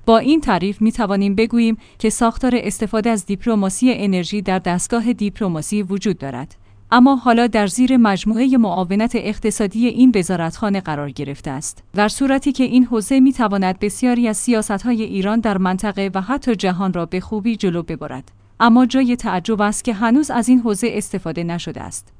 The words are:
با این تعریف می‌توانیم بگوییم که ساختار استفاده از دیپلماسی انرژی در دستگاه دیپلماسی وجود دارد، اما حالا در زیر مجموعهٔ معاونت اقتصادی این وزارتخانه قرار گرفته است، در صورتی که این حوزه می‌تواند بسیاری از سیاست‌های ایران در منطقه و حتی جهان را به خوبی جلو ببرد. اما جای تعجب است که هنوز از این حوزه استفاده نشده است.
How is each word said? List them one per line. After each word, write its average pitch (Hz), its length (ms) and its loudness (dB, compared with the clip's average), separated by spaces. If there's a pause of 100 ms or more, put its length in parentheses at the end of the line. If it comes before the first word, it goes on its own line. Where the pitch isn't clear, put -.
با 226 120 6
این 294 220 2
تعریف 196 420 0
می‌توانیم 202 520 0
بگوییم 226 420 2 (220)
که 214 120 0
ساختار 240 440 0
استفاده 220 560 -2
از 214 160 -2
دیپلماسی 208 680 0
انرژی 196 500 -2
در 190 160 0
دستگاه 214 540 -2
دیپلماسی 202 680 -4
وجود 190 360 -2
دارد، 135 380 -10 (340)
اما 254 260 6
حالا 240 300 2
در 208 200 0
زیر 254 300 2
مجموعهٔ 226 600 2
معاونت 196 580 0
اقتصادی 214 720 -2
این 247 280 4
وزارتخانه 185 680 -2
قرار 143 300 -6
گرفته 143 400 -8
است، - 320 -10 (120)
در 208 140 2
صورتی 269 440 0
که 254 120 0
این 254 200 4
حوزه 233 360 0
می‌تواند 202 580 2
بسیاری 240 500 0
از 214 80 -2
سیاست‌های 220 680 -2
ایران 196 380 -2
در 208 180 0
منطقه 190 560 -2
و 190 60 -2
حتی 247 360 -2
جهان 185 360 -2
را 170 140 -4
به 180 140 -6
خوبی 214 360 -4
جلو 170 260 -2
ببرد. 147 500 -12 (280)
اما 240 260 6
جای 247 300 0
تعجب 196 440 -4
است 208 240 -2
که 233 80 -2
هنوز 240 380 2
از 240 180 0
این 254 120 6
حوزه 226 320 -2
استفاده 175 520 -6
نشده 170 380 -8
است. - 380 -14